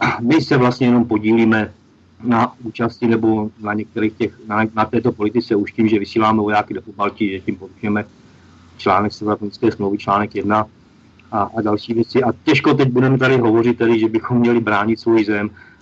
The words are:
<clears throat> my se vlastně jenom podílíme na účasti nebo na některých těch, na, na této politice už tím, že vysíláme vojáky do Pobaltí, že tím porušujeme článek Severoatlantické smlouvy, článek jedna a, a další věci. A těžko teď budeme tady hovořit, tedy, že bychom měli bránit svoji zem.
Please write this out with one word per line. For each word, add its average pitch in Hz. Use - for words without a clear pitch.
<clears throat> 117
my 147
se 139
vlastně 123
jenom 120
podílíme 110
na 117
účasti 117
nebo 110
na 104
některých 107
těch, 110
na, 110
na 110
této 117
politice 110
už 101
tím, 110
že 110
vysíláme 110
vojáky 104
do 95
Pobaltí, 101
že 95
tím 98
porušujeme 104
článek 101
Severoatlantické 107
smlouvy, 101
článek 101
jedna 104
a, 110
a 110
další 107
věci. 117
A 117
těžko 147
teď 135
budeme 127
tady 131
hovořit, 117
tedy, 117
že 110
bychom 113
měli 120
bránit 107
svoji 113
zem. 104